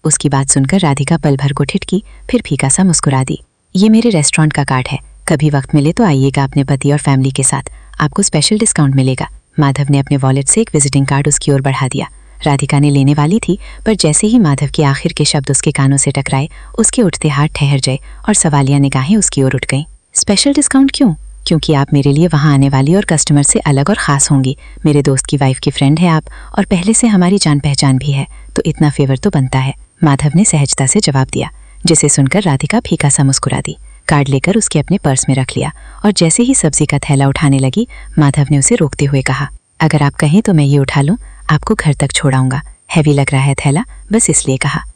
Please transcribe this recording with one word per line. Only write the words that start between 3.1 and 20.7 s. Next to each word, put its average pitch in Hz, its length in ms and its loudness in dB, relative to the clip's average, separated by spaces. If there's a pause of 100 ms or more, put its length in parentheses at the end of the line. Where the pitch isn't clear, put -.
दी। - 180 -8 (340)
"ये 202 120 4
मेरे 233 220 4
रेस्टोरेंट 156 420 0
का 143 120 0
कार्ड 127 240 -2
है, 135 100 -8 (300)
कभी 151 220 2
वक्त 139 240 -2
मिले 147 180 2
तो 233 120 0
आइएगा 135 400 2
अपने 139 200 -2
पति 143 280 0
और 147 60 0
फैमिली 135 320 0
के 131 120 -4
साथ, 135 200 -2 (380)
आपको 151 220 -2
special 170 360 0
discount 147 360 0
मिलेगा।" 131 340 0 (320)
माधव 139 300 0
ने 143 80 4
अपने 139 180 0
wallet 135 300 0
से - 140 -2
एक 226 140 -2
visiting 139 320 2
card 143 220 0
उसकी 143 240 0
ओर 139 80 2
बढ़ा 135 280 -2
दिया। - 180 -6 (360)
राधिका 143 360 0
ने 143 120 4
लेने 139 240 4
वाली 160 340 2
थी, 180 100 0 (280)
पर 220 80 2
जैसे 170 320 0
ही 233 120 4
माधव 143 360 2
के 160 80 0
आखिर 139 300 0
के 151 120 -2
शब्द 143 260 -2
उसके 143 220 0
कानों 139 240 2
से 143 140 0
टकराए, 139 380 -2 (300)
उसके 233 240 0
उठते 160 260 0
हाथ 147 200 0
ठहर 139 320 0
गए 131 180 -2 (300)
और 226 60 2
सवालिया 143 440 2
निगाहें 139 380 0
उसकी 165 260 0
ओर 131 120 2
उठ 127 120 -4
गईं। 139 180 -4 (300)
"Special 214 380 0
discount 277 420 2